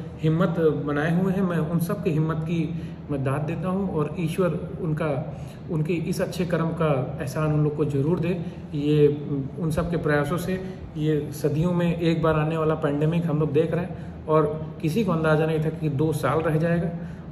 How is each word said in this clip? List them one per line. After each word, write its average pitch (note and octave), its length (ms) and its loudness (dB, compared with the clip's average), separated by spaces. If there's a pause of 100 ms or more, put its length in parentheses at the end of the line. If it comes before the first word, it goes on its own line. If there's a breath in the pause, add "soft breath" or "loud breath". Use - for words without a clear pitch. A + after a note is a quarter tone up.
(180 loud breath)
हिम्मत D#3+ 680 2
बनाए D#3 360 2
हुए F#3+ 100 2
हैं। G3 100 0
मैं F3 160 0
उन D#3+ 200 0
सब - 240 -2
की F#3 80 2
हिम्मत D#3 260 0
की E3 460 -2 (280 loud breath)
मैं C3+ 140 -2
दाद C3 160 0
देता - 280 -4
हूं F#3+ 200 0
और D3+ 300 -2
ईश्वर E3+ 500 0 (120)
उनका, D3+ 560 -2 (340 loud breath)
उनके D#3 220 0
इस F3 280 -2
अच्छे F3+ 260 -2
कर्म D#3+ 220 0
का D3 520 0
एहसान D#3 320 -2
उन D3+ 120 4
लोग D3 120 2
को D#3 80 2
ज़रूर C#3 360 2
दे। F3 240 -2 (300 loud breath)
ये D3 520 4 (320)
उन E3 120 -2
सब E3+ 200 0
के E3+ 60 0
प्रयासों D3 400 2
से F#3 280 -4 (320 loud breath)
ये D3+ 360 0
सदियों D#3 400 0
में E3+ 280 2
एक E3 220 2
बार D#3+ 120 4
आने D#3 220 0
वाला D#3 180 2
pandemic D#3 520 0
हम D3+ 140 0
लोग C#3+ 120 2
देख D#3+ 180 4
रहे E3 140 0
हैं - 420 -10
और D#3 400 2 (160)
किसी E3+ 220 2
को F3+ 80 2
अंदाज़ा D#3+ 340 4
नहीं D#3+ 180 0
था D#3+ 40 0
कि D#3 200 -2
दो D3 240 2
साल C3+ 260 0
रह D#3+ 180 2
जाएगा। E3+ 340 2 (420 loud breath)